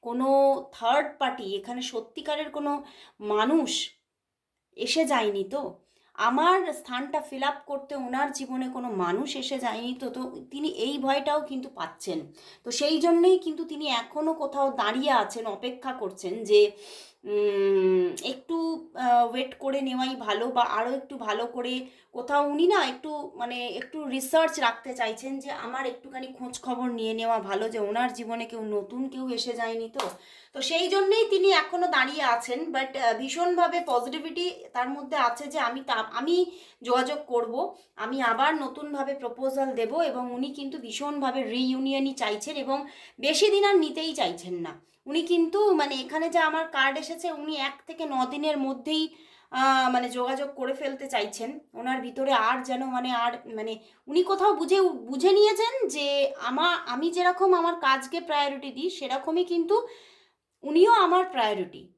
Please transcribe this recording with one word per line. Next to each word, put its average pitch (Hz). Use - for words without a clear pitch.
কোনো 269
থার্ড 269
পার্টি, 233
এখানে 240
সত্যিকারের 294
কোনো 285
মানুষ 226
এসে 320
যায়নি 214
তো? 196
আমার 320
স্থানটা 269
ফিল 269
আপ 285
করতে 277
ওনার 262
জীবনে 262
কোনো 247
মানুষ 196
এসে 262
যায়নি 240
তো? 262
তো 254
তিনি 285
এই 269
ভয়টাও 277
কিন্তু 269
পাচ্ছেন। 165
তো 240
সেই 294
জন্যেই 339
কিন্তু 330
তিনি 302
এখনও 294
কোথাও 277
দাঁড়িয়ে 254
আছেন, 226
অপেক্ষা 247
করছেন 196
যে, 208
উম, 196
একটু, 330
আহ, 240
ওয়েট 262
করে 269
নেওয়াই 262
ভালো 214
বা 247
আরও 233
একটু 269
ভালো 220
করে 254
কোথাও 285
উনি 302
না 381
একটু, 294
মানে, 240
একটু 247
রিসার্চ 302
রাখতে 247
চাইছেন 254
যে 269
আমার 262
একটুখানি 262
খোঁজ 254
খবর 247
নিয়ে 220
নেওয়া 226
ভালো 202
যে 226
ওনার 233
জীবনে 233
কেউ 226
নতুন 220
কেউ 262
এসে 240
যায়নি 226
তো। 226
তো 277
সেই 330
জন্যেই 392
তিনি 381
এখনও 359
দাঁড়িয়ে 285
আছেন। 240
But, 269
আহ, 233
ভীষণভাবে 339
পজিটিভিটি 311
তার 247
মধ্যে 277
আছে 254
যে 294
আমি 254
তা-, 226
আমি 330
যোগাযোগ 254
করব, 240
আমি 254
আবার 254
নতুনভাবে 277
প্রপোজাল 262
দেব। 233
এবং 247
উনি 262
কিন্তু 277
ভীষণভাবে 269
রিইউনিয়নই 262
চাইছেন 220
এবং 277
বেশি 302
দিন 403
আর 403
নিতেই 320
চাইছেন 180
না। 170
উনি 302
কিন্তু, 339
মানে, 285
এখানে 285
যা 339
আমার 320
কার্ড 277
এসেছে, 320
উনি 302
এক 277
থেকে 320
ন 277
দিনের 294
মধ্যেই, 269
আহ, 262
মানে, 247
যোগাযোগ 262
করে 262
ফেলতে 269
চাইছেন। 226
ওনার 254
ভিতরে 262
আর 233
যেন, 254
মানে, 254
আর, 240
মানে, 220
উনি 302
কোথাও 392
বুঝে, 330
বুঝে 269
নিয়েছেন 427
যে 285
আমা-, 311
আমি 262
যেরকম 359
আমার 339
কাজকে 269
প্রায়োরিটি 285
দিই, 269
সেরকমই 285
কিন্তু 339
উনিও 339
আমার 359
প্রায়োরিটি। 208